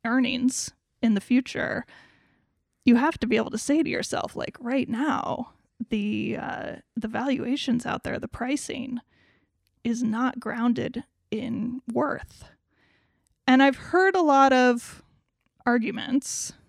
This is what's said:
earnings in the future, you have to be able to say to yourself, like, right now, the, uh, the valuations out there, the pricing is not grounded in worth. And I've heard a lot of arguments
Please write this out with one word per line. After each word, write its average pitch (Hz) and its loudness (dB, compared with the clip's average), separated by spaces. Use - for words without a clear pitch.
earnings 247 0
in 226 4
the 196 2
future, - -2
you 240 8
have 285 2
to 233 -2
be 220 2
able - -2
to 220 -6
say 294 0
to - -2
yourself, - -4
like, - -8
right 254 -4
now, 247 -4
the, 214 -4
uh, - -8
the 226 -6
valuations 240 -2
out - -4
there, - -6
the - -10
pricing 254 -6
is 233 -2
not 240 -2
grounded 240 -2
in 233 -6
worth. - -4
And 262 8
I've 269 6
heard 370 2
a 370 4
lot 269 6
of 247 2
arguments 240 -2